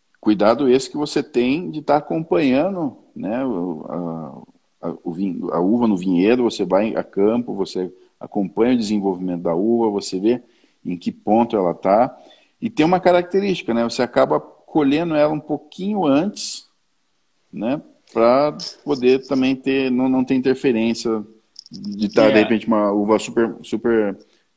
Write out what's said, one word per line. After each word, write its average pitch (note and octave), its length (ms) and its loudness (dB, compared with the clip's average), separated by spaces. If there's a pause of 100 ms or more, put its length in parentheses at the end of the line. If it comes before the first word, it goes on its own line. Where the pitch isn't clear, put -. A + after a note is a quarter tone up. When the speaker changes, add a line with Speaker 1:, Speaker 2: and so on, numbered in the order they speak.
(200)
Speaker 1:
Cuidado A2 500 4
esse C3 200 2
que - 80 -10
você D3 260 -2
tem C#3+ 480 -2
de D#3 100 -10
tá D3 160 2
acompanhando, D#3+ 1000 -2 (180)
né, A#2 300 -6
o, F2+ 400 -6 (960)
a, F2+ 80 -8
a, D#2+ 140 -8
o F2+ 100 -6
vinho, F2+ 400 -4
a E2 60 0
uva A2+ 280 2
no G2+ 100 2
vinhedo, F#2+ 460 2
você G#2 220 -2
vai G2 300 0
a F2+ 80 -2
campo, A2 500 0
você F#2 380 -6 (280)
acompanha G#2 540 0
o B2 40 4
desenvolvimento F#2+ 640 -2
da E2+ 100 0
uva, A2+ 360 0
você F#2+ 300 -4
vê A#2+ 220 0 (420)
em F2 140 -6
que - 140 -6
ponto A2+ 440 0
ela F2+ 180 2
tá. G#2+ 420 2 (460)
E A#2 80 -4
tem D3+ 160 0
uma F3+ 140 2
característica, F3+ 720 2
né? A#2 100 0
Você A#2 180 -2
acaba C3+ 380 2
colhendo D#3 760 -2
ela D3+ 180 2
um D3+ 60 -4
pouquinho F3+ 640 -6
antes, D#3 640 -2 (840)
né? B2 300 -6 (320)
Pra B2+ 420 4 (280)
poder C3 440 2
também C3+ 280 0
ter, C3+ 360 -2
não, B2+ 160 0
não C3 160 2
ter C3+ 120 0
interferência A2+ 880 0 (480)
de G2+ 420 -6
tá, A2 160 6
de A2 80 4
Speaker 2:
É. G#2+ 60 8
Speaker 1:
repente, G#2+ 240 0
uma G#2 240 2
uva G#2 280 2
super, A#2 420 -2
super, G#2+ 560 0 (400)